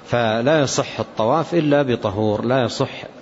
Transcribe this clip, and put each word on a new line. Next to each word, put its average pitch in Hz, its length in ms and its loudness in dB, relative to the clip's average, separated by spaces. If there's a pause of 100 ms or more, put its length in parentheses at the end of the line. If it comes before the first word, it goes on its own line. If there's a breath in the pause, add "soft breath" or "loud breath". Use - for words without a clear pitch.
فلا 120 520 2
يصح - 400 -2
الطواف 131 540 0
إلا 147 280 4
بطهور، 110 600 0
لا 123 200 2
يصح، 117 240 -2 (340)